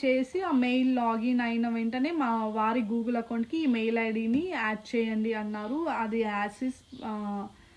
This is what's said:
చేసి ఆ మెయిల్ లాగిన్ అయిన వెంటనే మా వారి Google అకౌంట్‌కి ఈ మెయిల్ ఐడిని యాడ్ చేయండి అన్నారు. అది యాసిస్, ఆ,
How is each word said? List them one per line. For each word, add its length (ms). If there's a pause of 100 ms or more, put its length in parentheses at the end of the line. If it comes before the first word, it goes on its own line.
చేసి 360
ఆ 100
మెయిల్ 440
లాగిన్ 460
అయిన 280
వెంటనే 420
మా 340
వారి 360
Google 360
అకౌంట్‌కి 460
ఈ 20
మెయిల్ 320
ఐడిని 540
యాడ్ 440
చేయండి 380
అన్నారు. 560
అది 320
యాసిస్, 800
ఆ, 440 (300)